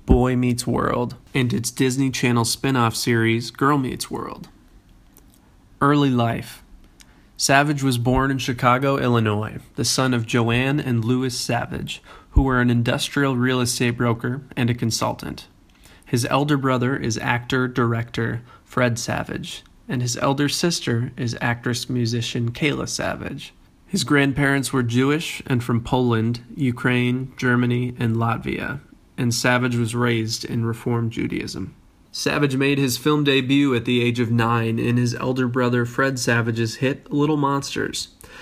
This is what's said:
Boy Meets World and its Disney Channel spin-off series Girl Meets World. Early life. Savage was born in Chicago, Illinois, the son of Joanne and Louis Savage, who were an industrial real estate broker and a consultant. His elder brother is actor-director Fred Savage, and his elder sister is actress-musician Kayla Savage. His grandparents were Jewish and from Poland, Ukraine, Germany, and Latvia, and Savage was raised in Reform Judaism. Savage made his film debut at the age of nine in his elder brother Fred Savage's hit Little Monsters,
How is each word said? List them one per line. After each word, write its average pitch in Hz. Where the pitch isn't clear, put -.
Boy 127
Meets 123
World 120
and 123
its -
Disney 131
Channel 120
spin-off 120
series 117
Girl 143
Meets 127
World. -
Early 143
life. 117
Savage 143
was 135
born 127
in 135
Chicago, 131
Illinois, 110
the 120
son 131
of 117
Joanne 123
and 120
Louis 127
Savage, -
who 143
were 127
an 123
industrial 127
real 127
estate 120
broker 120
and 123
a 120
consultant. -
His 120
elder 143
brother 127
is 127
actor-director 120
Fred 123
Savage, -
and 127
his 120
elder 139
sister 135
is 117
actress-musician 120
Kayla 131
Savage. -
His 170
grandparents 139
were 131
Jewish 135
and 120
from 120
Poland, 120
Ukraine, 123
Germany, 123
and 117
Latvia, 117
and 120
Savage 123
was 117
raised 117
in 117
Reform 117
Judaism. -
Savage 147
made 135
his 131
film 151
debut 135
at 120
the 123
age 120
of 113
nine 113
in 120
his 123
elder 127
brother 123
Fred 131
Savage's 117
hit 135
Little 151
Monsters, -